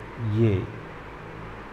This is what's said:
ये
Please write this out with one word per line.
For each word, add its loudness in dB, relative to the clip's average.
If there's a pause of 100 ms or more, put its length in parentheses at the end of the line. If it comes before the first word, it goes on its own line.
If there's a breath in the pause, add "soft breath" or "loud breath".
(340)
ये 6 (1120)